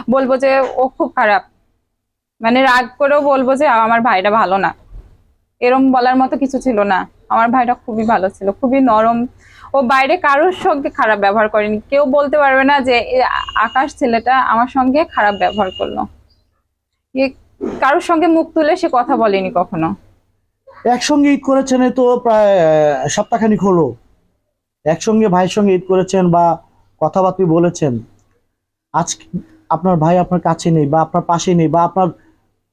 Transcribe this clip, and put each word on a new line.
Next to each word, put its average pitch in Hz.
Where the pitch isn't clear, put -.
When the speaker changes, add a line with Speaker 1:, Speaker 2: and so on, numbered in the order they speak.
Speaker 1:
বলবো 262
যে 269
ও 254
খুব 285
খারাপ, 208
মানে, 240
রাগ 254
করেও 285
বলবো 269
যে 285
আমার 226
ভাইটা 208
ভালো 196
না, 185
এরম 262
বলার 254
মতো 262
কিছু 262
ছিল 226
না। 185
আমার 226
ভাইটা 247
খুবই 220
ভালো 196
ছিল, 202
খুবই 269
নরম। 233
ও 277
বাইরে 269
কারোর 311
সঙ্গে 311
খারাপ 220
ব্যবহার 208
করেনি। 214
কেউ 285
বলতে 285
পারবে 269
না 285
যে 247
এ 247
আকাশ 262
ছেলেটা 247
আমার 233
সঙ্গে 262
খারাপ 214
ব্যবহার 190
করলো। -
এ 262
কারোর 302
সঙ্গে 339
মুখ 320
তুলে 320
সে 339
কথা 247
বলেনি 196
কখনো। 175
Speaker 2:
একসঙ্গে 285
ঈদ -
করেছেন, 269
এই 254
তো 247
প্রায়, 214
আহ, 151
সপ্তাহখানিক 208
হলো। 170
একসঙ্গে 214
ভাইয়ের 180
সঙ্গে 202
ঈদ 180
করেছেন 185
বা 170
কথাবার্তা 185
বলেছেন। 165
আজ 165
আপনার 170
ভাই 165
আপনার 175
কাছে 165
নেই 156
বা 160
আপনার 170
পাশে 175
নেই 165
বা 170
আপনার, 180